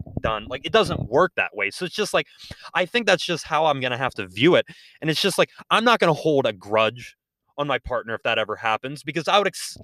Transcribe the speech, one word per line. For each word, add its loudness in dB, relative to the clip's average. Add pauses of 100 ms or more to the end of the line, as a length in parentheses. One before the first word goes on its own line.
(200)
done." -4
Like, -10
it -2
doesn't 2
work 4
that 0
way. -2
So -8
it's -10
just, -2
like, 0 (460)
I 0
think -2
that's 4
just -4
how 0
I'm 2
gonna -4
have -2
to -8
view 4
it. 4 (340)
And -4
it's -2
just, 0
like, 2 (200)
I'm 2
not 4
gonna 4
hold 2
a 0
grudge -2 (420)
on -4
my 0
partner -6
if -6
that 0
ever -2
happens, -4
because -6
I 4
would 2
ex-, -10